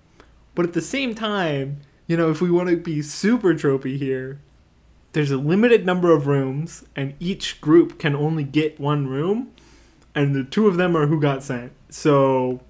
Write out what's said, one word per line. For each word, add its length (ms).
But 100
at 60
the 80
same 340
time, 640
you 80
know, 120
if 120
we 100
wanna 260
be 260
super 520
tropey 440
here, 420
there's 180
a 60
limited 500
number 240
of 160
rooms, 580
and 240
each 400
group 400
can 160
only 260
get 380
one 260
room, 460
and 220
the 80
two 240
of 100
them 200
are 100
who 140
got 240
sent. 260
So, 800